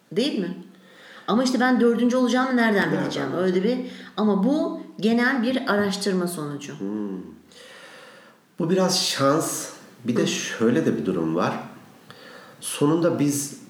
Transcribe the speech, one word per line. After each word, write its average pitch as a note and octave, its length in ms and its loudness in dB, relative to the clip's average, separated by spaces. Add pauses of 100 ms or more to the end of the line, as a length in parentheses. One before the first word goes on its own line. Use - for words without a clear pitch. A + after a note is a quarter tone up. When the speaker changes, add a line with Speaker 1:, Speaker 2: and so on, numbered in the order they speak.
(120)
Speaker 1:
değil B3+ 280 -2
mi? F3+ 180 -4 (680)
Ama A3+ 160 2
işte B3+ 160 2
ben B3 200 4
dördüncü A#3 380 4
olacağımı B3+ 400 2
nereden A3+ 160 4 (160)
Speaker 2:
Nereden D3 140 0
Speaker 1:
bileceğim? C#3 300 -4
Speaker 2:
bileceğim? F3+ 220 2
Speaker 1:
Öyle F#3+ 80 2
bir, B3+ 220 0 (320)
ama G3 260 2
bu D#4 360 0 (200)
genel A#3+ 440 2
bir B3 300 0
araştırma F#3+ 540 0
sonucu. D3 520 -10
Speaker 2:
Hmm. G2+ 380 -6 (1400)
Bu D#3+ 100 -2
biraz F#3 360 2
şans. - 640 0 (340)
Bir A#2 120 -2
de E3 80 2
Speaker 1:
Hı. - 40 2
Speaker 2:
şöyle - 580 0
de - 120 2
bir - 80 -4
durum E2 300 -2
var. A2+ 180 0 (1080)
Sonunda D#3+ 580 0
biz - 400 -2 (100)